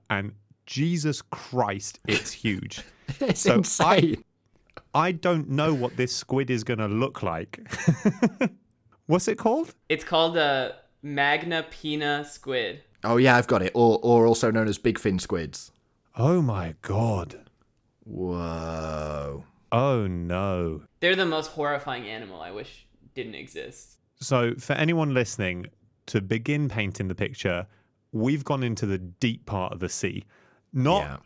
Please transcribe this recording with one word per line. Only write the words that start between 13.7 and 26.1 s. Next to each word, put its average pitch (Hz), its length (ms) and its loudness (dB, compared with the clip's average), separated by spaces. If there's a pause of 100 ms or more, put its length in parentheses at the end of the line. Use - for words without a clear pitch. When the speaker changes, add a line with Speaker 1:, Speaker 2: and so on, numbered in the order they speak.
Speaker 2:
Or, 117 260 8
or 117 240 8
also 117 240 4
known 110 200 2
as 101 80 -2
big 113 200 2
fin 92 220 0
squids. - 520 -6 (440)
Speaker 1:
Oh, 165 260 4
my 95 400 -2
God. 98 600 -2 (640)
Speaker 2:
Whoa. 80 1400 -6 (300)
Speaker 1:
Oh, 120 340 0
no. 87 760 -2 (180)
Speaker 3:
They're 185 160 2
the 190 80 0
most 156 220 -2
horrifying 139 600 -6
animal 104 340 -12
I 87 100 -12
wish - 360 -14 (260)
didn't 113 220 -10
exist. - 640 -14 (240)
Speaker 1:
So, 120 340 2
for 135 180 -6
anyone 151 400 2
listening, 95 520 -2 (400)
to - 160 0